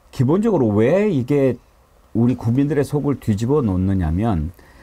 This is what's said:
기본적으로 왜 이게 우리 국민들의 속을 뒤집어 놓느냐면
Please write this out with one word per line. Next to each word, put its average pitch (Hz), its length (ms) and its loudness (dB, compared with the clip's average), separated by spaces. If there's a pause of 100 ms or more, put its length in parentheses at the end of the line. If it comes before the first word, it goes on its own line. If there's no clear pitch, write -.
(120)
기본적으로 160 560 0
왜 139 420 2
이게 135 480 0 (560)
우리 120 220 2
국민들의 139 480 0
속을 143 380 -2
뒤집어 117 400 0
놓느냐면 92 920 -2 (320)